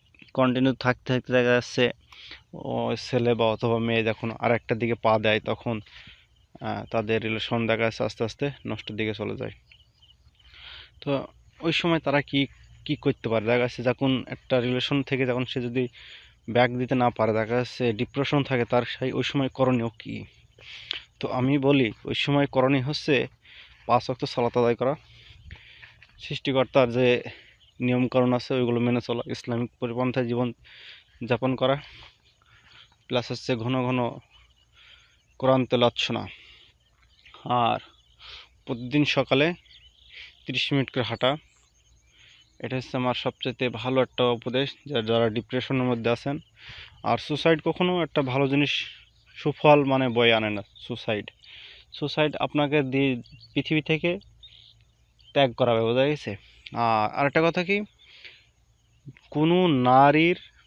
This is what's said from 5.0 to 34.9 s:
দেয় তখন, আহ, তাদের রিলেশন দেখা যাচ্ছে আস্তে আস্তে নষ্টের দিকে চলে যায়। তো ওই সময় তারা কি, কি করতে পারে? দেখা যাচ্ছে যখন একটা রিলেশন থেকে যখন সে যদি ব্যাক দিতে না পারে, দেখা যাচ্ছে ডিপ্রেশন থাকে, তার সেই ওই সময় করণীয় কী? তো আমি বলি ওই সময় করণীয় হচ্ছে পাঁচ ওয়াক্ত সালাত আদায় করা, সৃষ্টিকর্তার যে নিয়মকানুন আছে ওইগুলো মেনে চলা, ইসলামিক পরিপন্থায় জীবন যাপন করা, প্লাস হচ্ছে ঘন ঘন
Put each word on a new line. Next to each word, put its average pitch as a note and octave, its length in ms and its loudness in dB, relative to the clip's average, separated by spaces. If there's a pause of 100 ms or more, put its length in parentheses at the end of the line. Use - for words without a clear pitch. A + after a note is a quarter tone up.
দেয় A2 220 2
তখন, A2 400 -4 (800)
আহ, G#2+ 300 -6
তাদের A2 320 -2
রিলেশন A2 440 -2
দেখা A2+ 160 0
যাচ্ছে A2+ 220 -2
আস্তে A#2 200 -4
আস্তে C#3+ 260 -4 (160)
নষ্টের A2 300 -8
দিকে G#2+ 180 -4
চলে G#2 220 -6
যায়। A2 180 -10 (1500)
তো C#3 260 -2 (340)
ওই E3+ 120 0
সময় E3 280 0
তারা C#3+ 220 0
কি, - 240 -2 (380)
কি D3+ 120 -4
করতে - 320 -2
পারে? A2 180 0
দেখা A#2+ 120 2
যাচ্ছে B2 240 -4
যখন B2+ 460 0
একটা B2+ 320 -4
রিলেশন B2+ 420 -2
থেকে C3 240 -2
যখন B2 180 -2
সে B2 180 -6
যদি B2 260 -2 (600)
ব্যাক A#2+ 200 4
দিতে B2 240 -2
না B2 160 4
পারে, A2 220 0
দেখা A2 220 -2
যাচ্ছে B2 380 -2
ডিপ্রেশন C3+ 500 -2
থাকে, B2 220 -2
তার B2 180 2
সেই B2+ 300 -6
ওই B2+ 100 -2
সময় C3+ 260 -2
করণীয় B2+ 400 0 (100)
কী? A2 260 -10 (960)
তো - 80 -6
আমি C3 300 0
বলি C3+ 340 2 (120)
ওই C3+ 100 -6
সময় C#3+ 320 0
করণীয় C3 360 0
হচ্ছে C3 440 -2 (600)
পাঁচ B2 240 2
ওয়াক্ত C3 140 -6
সালাত B2 340 -2
আদায় A#2+ 160 4
করা, B2+ 200 -2 (1200)
সৃষ্টিকর্তার C3 760 2
যে B2 300 4 (580)
নিয়মকানুন B2 520 2
আছে B2 220 -2
ওইগুলো A#2+ 260 0
মেনে A#2+ 200 0
চলা, A#2+ 300 -6
ইসলামিক A#2+ 400 -6 (100)
পরিপন্থায় B2 460 -2
জীবন A#2+ 260 -2 (720)
যাপন B2 320 -2
করা, C3 200 0 (1300)
প্লাস B2 240 -4
হচ্ছে B2+ 260 -4
ঘন A#2 260 -4
ঘন B2 360 -2 (1200)